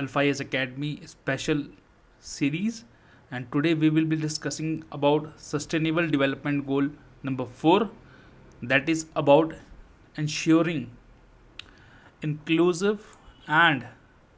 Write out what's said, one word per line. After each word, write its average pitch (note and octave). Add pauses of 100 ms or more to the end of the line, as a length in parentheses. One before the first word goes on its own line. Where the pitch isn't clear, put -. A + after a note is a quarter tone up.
Alpha C#3
S C#3
Academy C3
special C#3 (560)
series, F3 (480)
and B2
today D3
we D#3
will D#3+
be D#3
discussing D#3
about D3 (100)
Sustainable D#3+
Development C#3
Goal C#3 (340)
number C3
four, F3 (720)
that C3+
is D#3+ (100)
about D#3 (600)
ensuring D#3 (1300)
inclusive E3+ (300)
and D#3 (540)